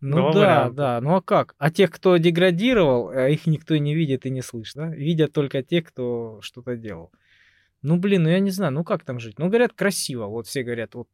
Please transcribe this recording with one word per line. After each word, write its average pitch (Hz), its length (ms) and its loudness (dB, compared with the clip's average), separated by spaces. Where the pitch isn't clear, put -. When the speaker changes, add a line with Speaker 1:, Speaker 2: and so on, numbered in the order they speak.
Speaker 1:
Ну 139 140 -2
Speaker 2:
Два 139 180 2
Speaker 1:
да, 196 60 4
Speaker 2:
варианта. 139 360 4
Speaker 1:
да, 123 240 -2
ну 147 160 0
а 185 60 0
как? 165 360 0
А 147 120 0
тех, 180 200 2
кто 180 280 2
деградировал, 170 880 2
а 131 220 0
их 151 160 -2
никто 156 320 0
не 147 160 -2
видит 139 320 -2
и 131 40 -4
не 131 120 -6
слышит, 117 340 -14
да? 156 180 -8
Видят 156 380 0
только 139 300 -2
те, 175 180 -2
кто 120 600 -8
что-то 123 340 -10
делал. 95 340 -14
Ну, 156 160 2
блин, 185 280 2
ну 156 40 2
я 175 100 4
не 196 120 0
знаю, 180 220 -2
ну 156 120 -4
как - 180 -4
там 123 160 -8
жить? 113 200 -14
Ну, 151 100 -2
говорят, 233 240 2
красиво. 139 540 -4
Вот 110 200 -8
все 135 160 -6
говорят: 117 320 -8
«Вот 123 200 -14